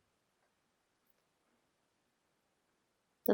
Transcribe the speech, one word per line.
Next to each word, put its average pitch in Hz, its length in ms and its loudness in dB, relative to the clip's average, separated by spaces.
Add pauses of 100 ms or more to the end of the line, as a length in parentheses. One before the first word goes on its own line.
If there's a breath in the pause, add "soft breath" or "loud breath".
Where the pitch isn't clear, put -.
(3250)
तर - 60 12